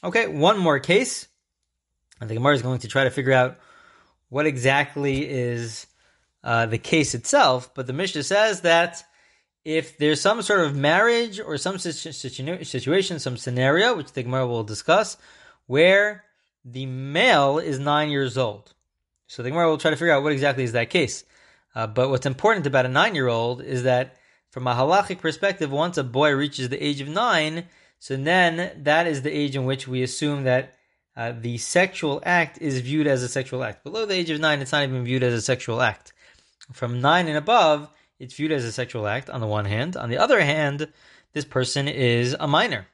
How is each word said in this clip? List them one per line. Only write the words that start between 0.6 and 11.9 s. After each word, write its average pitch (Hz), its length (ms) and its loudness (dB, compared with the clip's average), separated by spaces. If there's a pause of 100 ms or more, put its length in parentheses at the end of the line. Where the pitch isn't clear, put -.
case. 202 500 0 (880)
And 110 100 -8
the 110 40 -4
Gemara 131 220 2
is 123 60 0
going 127 180 -2
to 117 100 -12
try 135 160 2
to 127 40 2
figure 131 220 0
out 127 280 2 (680)
what 143 180 -2
exactly 139 840 0
is, 120 580 -6 (560)
uh, 117 220 2
the 113 140 -4
case 151 360 0
itself, 131 580 2
but 131 140 -8
the 127 60 -8
Mishnah 160 300 -6
says 202 380 2
that 170 440 2 (580)
if 156 340 -4
there's 151 220 2
some 220 220 2
sort 202 200 2
of 143 140 0
marriage 208 640 2
or 156 180 -6
some 190 200 -4
situ-, 165 340 -8